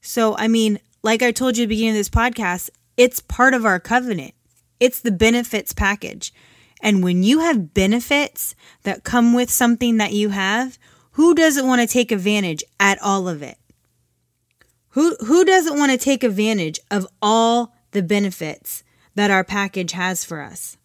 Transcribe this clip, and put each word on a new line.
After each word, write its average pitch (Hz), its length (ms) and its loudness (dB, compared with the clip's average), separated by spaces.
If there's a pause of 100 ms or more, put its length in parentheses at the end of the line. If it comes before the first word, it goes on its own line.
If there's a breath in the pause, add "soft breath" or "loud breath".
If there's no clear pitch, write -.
So, 220 340 -2
I 220 120 -4
mean, 220 320 2 (240)
like 220 180 0
I 240 100 2
told 247 260 -2
you 240 60 0
at 226 40 -2
the 220 80 -2
beginning 220 160 0
of 214 60 0
this 202 120 -2
podcast, 226 600 -4 (260)
it's 247 220 4
part 262 340 2
of 233 120 0
our 190 140 2
covenant. 226 540 -2 (460)
It's 247 220 2
the 240 100 0
benefits 226 640 0
package. - 600 -6 (480 soft breath)
And 202 220 2
when 180 180 2
you 240 180 4
have 277 340 -2
benefits 240 800 -2 (280 soft breath)
that - 200 -6
come 233 300 2
with 247 160 0
something 233 480 0
that 208 160 -2
you 208 160 0
have, 202 500 -4 (320 soft breath)
who 320 240 4
doesn't 285 320 2
want 247 140 2
to 233 60 0
take 240 240 0
advantage 196 520 -2 (160)
at 196 220 4
all 196 260 -2
of 156 160 -8
it? - 140 -18 (1400)
Who, 320 240 2
who 294 260 2
doesn't 330 340 2
want 285 140 2
to 254 60 0
take 269 260 0
advantage 208 560 -2 (100)
of 202 160 -2 (160)
all 226 540 2 (160)
the 202 100 -2
benefits 185 840 -6 (320)
that 202 140 0
our 190 140 2
package 190 480 -6
has 180 320 -6
for 160 180 -12
us? - 440 -16